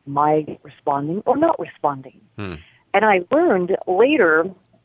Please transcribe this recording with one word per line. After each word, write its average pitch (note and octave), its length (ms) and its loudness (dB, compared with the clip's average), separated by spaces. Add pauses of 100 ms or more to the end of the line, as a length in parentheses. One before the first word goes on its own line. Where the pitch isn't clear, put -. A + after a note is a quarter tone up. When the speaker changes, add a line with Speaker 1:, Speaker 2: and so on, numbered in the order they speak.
Speaker 1:
my D3+ 560 0
responding D3+ 640 -6
or C4 100 0
not D#4+ 240 0
responding. C#3 600 -8 (160)
Speaker 2:
Hmm. G2 180 -8 (400)
Speaker 1:
And G3+ 100 2
I G3+ 160 4 (100)
learned G#3 460 2 (100)
later, F#3 600 2 (380)